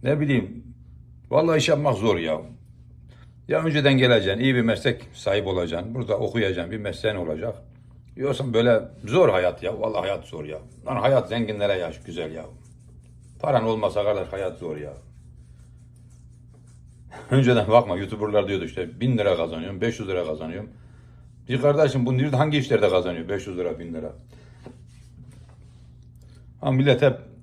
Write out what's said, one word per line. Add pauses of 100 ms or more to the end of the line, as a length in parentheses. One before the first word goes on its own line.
Ne
bileyim. (640)
Vallahi
iş
yapmak
zor
ya. (1080)
Ya
önceden
geleceksin,
iyi
bir
meslek (100)
sahibi
olacaksın.
Burada
okuyacaksın,
bir
mesleğin
olacak. (600)
Yoksa
böyle (240)
zor
hayat
ya.
Vallahi
hayat
zor
ya. (280)
Lan
hayat
zenginlere
yaş
güzel
ya. (960)
Paran
olmasa
kardeş
hayat
zor
ya. (2250)
<laughs>
Önceden
bakma,
YouTuber'lar
diyordu
işte
bin
lira
kazanıyorum,
beş
yüz
lira
kazanıyorum. (800)
Bir
kardeşim
bu
nerede,
hangi
işlerde
kazanıyor
beş
yüz
lira,
bin
lira? (2500)
Ha,
millet
hep (260)